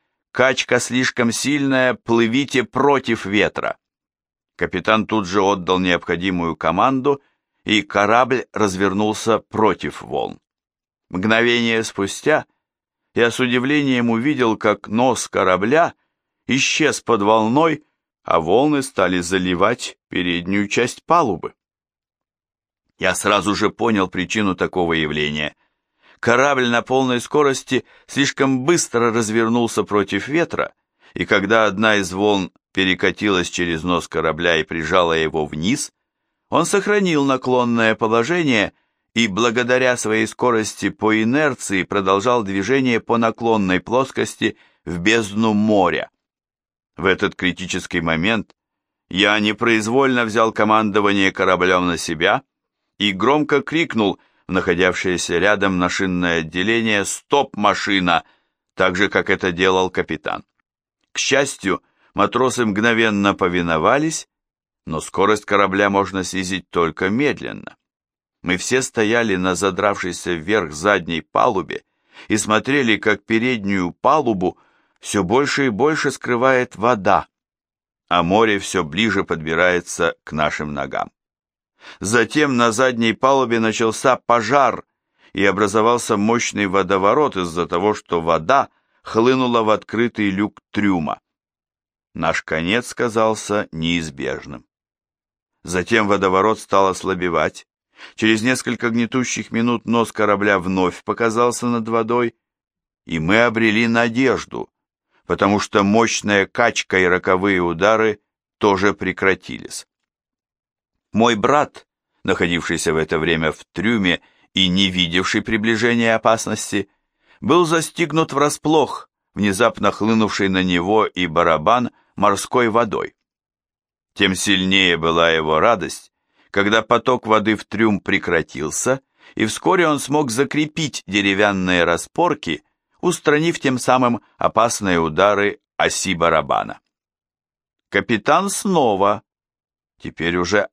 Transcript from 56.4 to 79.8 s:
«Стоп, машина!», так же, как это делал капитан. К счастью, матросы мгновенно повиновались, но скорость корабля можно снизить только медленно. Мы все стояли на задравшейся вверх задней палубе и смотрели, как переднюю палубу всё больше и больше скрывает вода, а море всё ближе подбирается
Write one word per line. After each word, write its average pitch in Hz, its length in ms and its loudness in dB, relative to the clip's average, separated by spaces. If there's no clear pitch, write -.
«Стоп, - 540 -4
машина!», 95 640 0
так 92 200 0
же, 95 140 0
как 92 200 0
это 92 220 0
делал 92 380 2
капитан. - 560 -6
К - 60 -10
счастью, 135 640 -2
матросы 120 520 0
мгновенно 107 680 2
повиновались, 90 960 0
но 78 160 -6
скорость 104 420 0
корабля 101 460 2
можно 98 340 0
снизить 92 460 -6
только 87 400 -2
медленно. 98 640 -4
Мы 92 140 -2
все 127 240 -2
стояли 113 540 0
на 92 200 0
задравшейся 92 800 -2
вверх 85 380 -2
задней 85 500 -2
палубе 104 640 -2
и 107 100 0
смотрели, 110 600 0
как 104 260 -2
переднюю 101 680 -2
палубу 117 640 0
всё - 240 -2
больше 135 440 0
и - 20 0
больше 139 420 -2
скрывает 123 640 -2
вода, 101 520 0
а 87 160 0
море 101 340 2
всё 95 260 -4
ближе 95 400 -2
подбирается 85 1000 -2